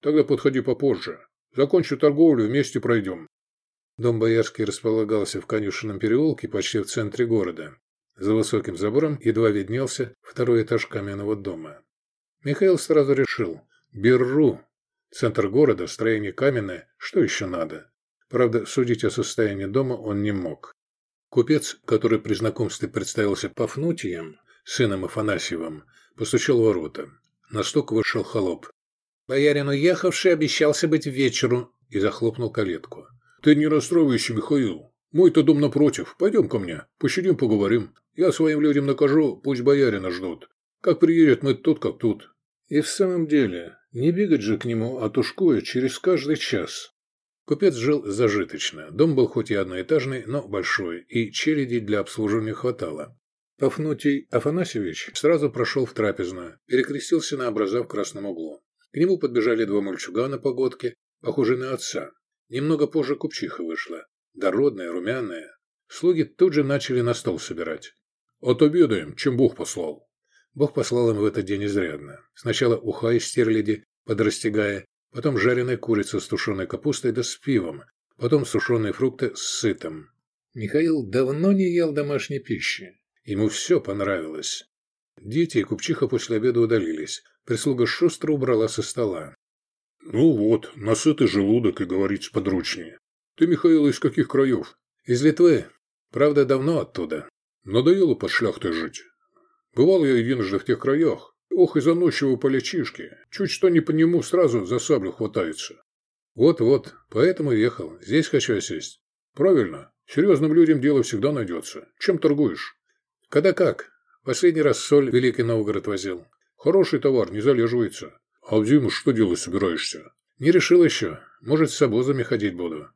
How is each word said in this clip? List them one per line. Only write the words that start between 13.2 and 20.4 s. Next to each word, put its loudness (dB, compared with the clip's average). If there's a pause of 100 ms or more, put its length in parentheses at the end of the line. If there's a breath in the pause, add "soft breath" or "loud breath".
«Беру». 2 (500)
Центр -2
города, 2
строение -4
каменное, -4 (100)
что -4
ещё -2
надо? -8 (380)
Правда, 0
судить -2
о 0
состоянии -4
дома -2
он -6
не -2
мог. -8 (540)